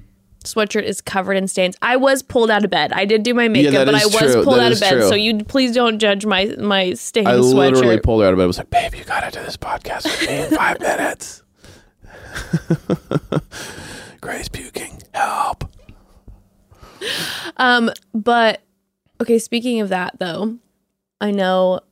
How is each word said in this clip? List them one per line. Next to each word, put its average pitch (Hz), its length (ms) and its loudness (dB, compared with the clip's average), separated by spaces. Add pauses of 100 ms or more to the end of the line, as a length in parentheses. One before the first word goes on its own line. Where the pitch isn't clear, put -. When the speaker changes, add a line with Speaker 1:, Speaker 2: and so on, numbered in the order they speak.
(440)
Speaker 1:
sweatshirt 214 400 -2
is - 180 -6
covered 196 360 -2
in 190 100 0
stains. 185 340 -2
I 247 160 2
was 269 260 2
pulled 226 260 0
out 208 140 2
of 190 80 -2
bed. 151 220 0
I 190 120 -2
did 214 180 2
do 240 100 -2
my 240 100 2
Speaker 2:
Yeah, 226 60 2
Speaker 1:
makeup, 214 240 4
Speaker 2:
that 135 120 4
Speaker 1:
but 214 100 4
I 214 40 4
Speaker 2:
is 208 60 2
Speaker 1:
was 214 280 4
Speaker 2:
true. - 100 4
Speaker 1:
pulled 262 140 4
Speaker 2:
That 240 40 6
Speaker 1:
out 240 60 4
of 233 60 4
Speaker 2:
is 202 60 0
Speaker 1:
bed. 196 140 2
Speaker 2:
true. 110 160 4
Speaker 1:
So 202 60 4
you 214 280 0
please 254 300 0
don't 233 260 0
judge 202 260 0
my, 196 320 0
my 196 360 0
stained - 340 -2
Speaker 2:
I 123 80 4
literally 127 600 4
Speaker 1:
sweatshirt. - 60 -2
Speaker 2:
pulled 113 180 4
her 98 60 6
out 92 60 4
of 92 60 4
bed. 92 40 4
I 90 40 4
was 90 100 -2
like, - 140 -12
"Babe, - 240 -2
you - 80 -16
gotta - 340 -6
do - 80 -12
this - 120 -12
podcast - 480 -10
with 311 220 -4
me - 120 -4
in - 120 -6
five 285 280 0
Speaker 1:
<laughs> - 0 -
Speaker 2:
minutes." - 640 -6 (1400)
<laughs> - 1400 -8
Gray's - 280 -10
puking. - 520 -14 (120)
Help. - 520 -4 (1900)
Speaker 1:
Um, 247 320 2 (240)
but, 226 480 0 (600)
okay, 226 180 2
speaking 233 420 -4
of 196 80 -4
that, 185 300 -4
though, 190 380 -6 (640)
I 208 100 -2
know 185 500 0 (100)